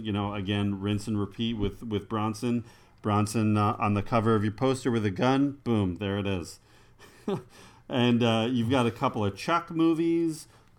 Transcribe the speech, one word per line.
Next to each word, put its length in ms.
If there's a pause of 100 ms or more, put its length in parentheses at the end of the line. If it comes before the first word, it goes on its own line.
You 80
know, 240
again, 440
rinse 280
and 120
repeat 380
with, 240
with 260
Bronson. 560 (380)
Bronson, 560
uh, 220
on 160
the 80
cover 320
of 80
your 100
poster 380
with 140
a 60
gun. 520
Boom, 320
there 240
it 80
is. 320 (680)
<laughs> 120 (500)
And, 340
uh, 260
you've 200
got 180
a 40
couple 340
of 100
Chuck 340
movies. 800 (320)